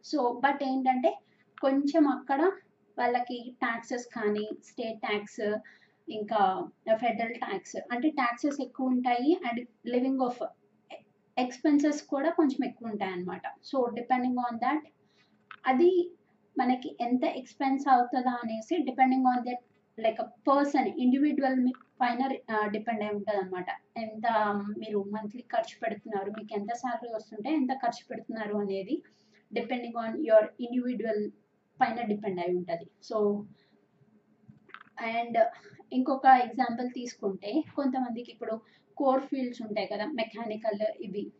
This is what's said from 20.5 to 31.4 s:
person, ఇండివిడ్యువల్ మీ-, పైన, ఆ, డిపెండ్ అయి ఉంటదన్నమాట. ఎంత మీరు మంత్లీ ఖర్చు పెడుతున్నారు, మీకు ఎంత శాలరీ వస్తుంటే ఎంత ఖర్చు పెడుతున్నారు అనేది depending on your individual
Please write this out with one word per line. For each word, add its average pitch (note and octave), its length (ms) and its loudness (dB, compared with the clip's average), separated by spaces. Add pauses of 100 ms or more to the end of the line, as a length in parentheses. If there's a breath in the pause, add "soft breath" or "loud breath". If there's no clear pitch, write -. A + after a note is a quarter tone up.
person, C#4+ 480 2
ఇండివిడ్యువల్ C4 600 4
మీ-, B3 200 0 (200)
పైన, B3 360 0 (180)
ఆ, G#3 120 2
డిపెండ్ G#3+ 360 -2
అయి G#3 120 -2
ఉంటదన్నమాట. F#3 520 -2 (300)
ఎంత A3 260 -8 (560)
మీరు G#3 320 -2
మంత్లీ G#3+ 320 -8
ఖర్చు - 400 -4
పెడుతున్నారు, G#3 480 -4
మీకు G#3+ 240 -10
ఎంత G#3 200 -4
శాలరీ A#3 400 -6
వస్తుంటే A3 360 -8
ఎంత C4 220 2
ఖర్చు B3+ 380 -4
పెడుతున్నారు G#3+ 460 -6
అనేది G3 460 -2 (560 soft breath)
depending A#3+ 360 -4 (100)
on A3+ 100 -4
your A3 280 6 (240)
individual A3+ 640 -2 (500)